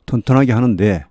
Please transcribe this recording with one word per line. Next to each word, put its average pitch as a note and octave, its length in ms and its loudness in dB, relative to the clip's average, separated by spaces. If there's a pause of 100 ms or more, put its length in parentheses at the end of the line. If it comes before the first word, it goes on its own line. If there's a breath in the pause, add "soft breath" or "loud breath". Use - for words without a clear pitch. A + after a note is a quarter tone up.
튼튼하게 C3 460 0
하는데 G#2 600 0